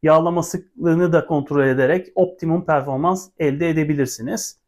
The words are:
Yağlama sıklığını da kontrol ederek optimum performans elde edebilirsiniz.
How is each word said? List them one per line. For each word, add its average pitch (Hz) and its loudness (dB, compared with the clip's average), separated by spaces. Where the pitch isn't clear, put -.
Yağlama 165 4
sıklığını 170 0
da 165 2
kontrol 143 0
ederek 135 2
optimum 180 -2
performans 151 -2
elde 151 0
edebilirsiniz. 147 -4